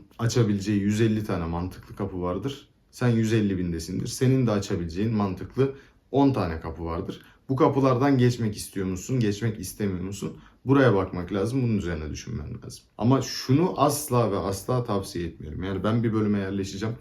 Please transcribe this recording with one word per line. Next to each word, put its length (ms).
açabileceği 640
yüz 200
elli 240
tane 200
mantıklı 520
kapı 260
vardır. 460
Sen 180
yüz 240
elli 260
bindesindir. 480
Senin 400
de 40
açabileceğin 640
mantıklı 600
on 220
tane 280
kapı 240
vardır. 380
Bu 80
kapılardan 600
geçmek 380
istiyor 300
musun, 340
geçmek 400
istemiyor 440
musun? 320
Buraya 300
bakmak 380
lazım, 300
bunun 160
üzerine 320
düşünmen 540
lazım. 200
Ama 240
şunu 580
asla 520
ve 60
asla 460
tavsiye 420
etmiyorum. 360
Yani 220
ben 180
bir 100
bölüme 260
yerleşeceğim, 640